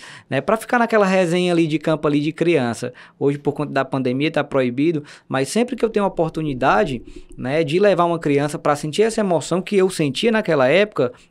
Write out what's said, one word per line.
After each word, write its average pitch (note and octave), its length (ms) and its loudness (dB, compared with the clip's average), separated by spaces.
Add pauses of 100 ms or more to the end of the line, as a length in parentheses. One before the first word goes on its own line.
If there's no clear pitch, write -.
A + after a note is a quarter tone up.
(300)
né? C3+ 100 -2
Pra G3 160 0
ficar A#3+ 240 -2
naquela A3+ 260 2
resenha F3+ 460 2
ali E3 160 2
de D3+ 100 -2
campo D#3 300 -2
ali D3 140 2
de D3+ 100 -2
criança. B2+ 640 0 (260)
Hoje, C#3+ 180 0
por C#3+ 140 -2
conta C#3+ 220 -6
da C3+ 100 0
pandemia, C3 480 -2
tá D3+ 100 -2
proibido, C#3 600 0 (240)
mas C#3 220 -2
sempre B3 260 0
que A3+ 80 -2
eu A3+ 60 0
tenho G#3 160 0
a - 20 0
oportunidade, D#3 960 0 (340)
né, C3 260 -2
de D#3 140 0
levar F#3+ 280 4
uma E3+ 120 0
criança D3 400 0
pra D3 180 0
sentir D3+ 260 -2
essa A3 180 0
emoção F3 420 0
que F#3+ 140 -4
eu F#3 140 4
sentia E3 420 0
naquela E3 360 2
época, D#3+ 440 2 (200)